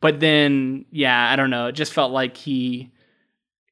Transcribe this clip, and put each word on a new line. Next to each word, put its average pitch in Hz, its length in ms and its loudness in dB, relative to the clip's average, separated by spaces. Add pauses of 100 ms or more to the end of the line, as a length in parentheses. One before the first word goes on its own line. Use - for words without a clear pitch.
but 151 200 0
then, 143 720 2
yeah, 127 400 2
I 135 60 2
don't 135 140 0
know, 120 160 -2
it 123 60 -6
just 151 200 -6
felt 135 200 0
like 131 260 -2
he, 127 520 -6 (800)